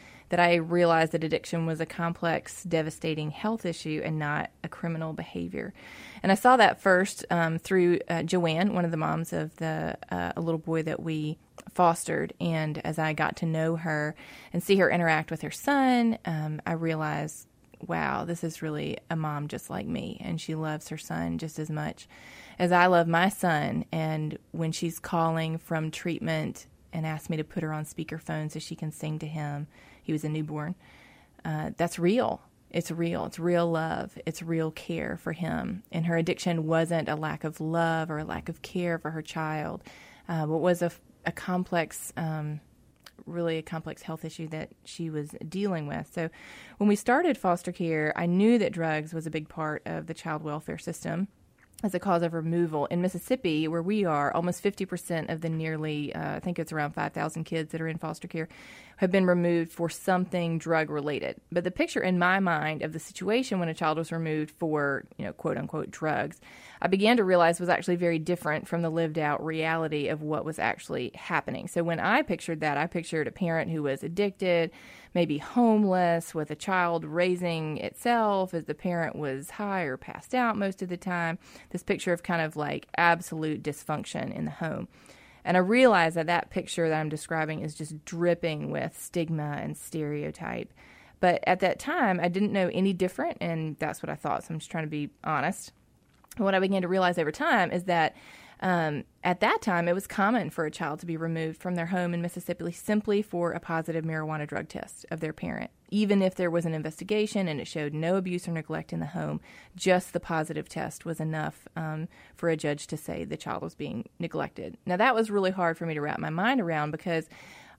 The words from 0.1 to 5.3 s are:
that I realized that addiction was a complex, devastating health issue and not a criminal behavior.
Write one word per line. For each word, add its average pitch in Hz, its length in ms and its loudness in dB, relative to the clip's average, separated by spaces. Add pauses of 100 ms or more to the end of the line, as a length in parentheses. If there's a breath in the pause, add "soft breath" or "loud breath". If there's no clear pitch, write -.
that 175 100 4
I 175 160 6
realized 165 560 4
that 165 100 0
addiction 165 420 0
was 160 160 -2
a 160 60 -4
complex, - 800 -2
devastating 156 680 -2
health 220 340 -4
issue 160 400 -4
and 156 140 -2
not 151 320 -2 (140)
a - 40 -6
criminal 160 440 -4
behavior. - 600 -8 (500 loud breath)